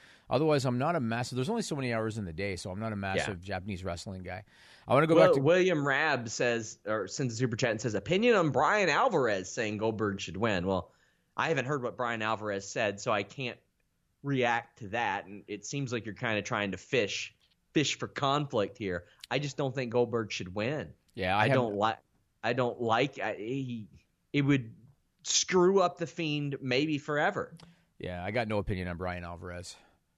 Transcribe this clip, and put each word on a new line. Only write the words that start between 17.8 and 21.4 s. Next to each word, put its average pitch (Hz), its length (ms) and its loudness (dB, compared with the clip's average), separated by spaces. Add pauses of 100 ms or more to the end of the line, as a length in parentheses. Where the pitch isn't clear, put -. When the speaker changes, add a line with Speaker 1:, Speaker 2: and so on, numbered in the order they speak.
Speaker 2:
for 120 80 -6
conflict 139 680 0
here. 90 280 -4 (240)
I 127 100 0
just 147 160 -6
don't 135 180 -2
think 123 180 -6
Goldberg 117 400 0
should 90 240 -8
win. 110 340 -4 (240)
Speaker 1:
Yeah, 92 220 0
I 107 60 4